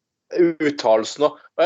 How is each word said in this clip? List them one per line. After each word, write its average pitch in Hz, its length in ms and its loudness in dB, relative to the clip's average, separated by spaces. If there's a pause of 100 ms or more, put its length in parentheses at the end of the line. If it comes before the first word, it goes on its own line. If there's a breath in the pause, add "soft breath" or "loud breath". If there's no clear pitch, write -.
(360)
uttalelsen, 143 880 0
da. 147 60 2 (260 loud breath)
Og 160 100 2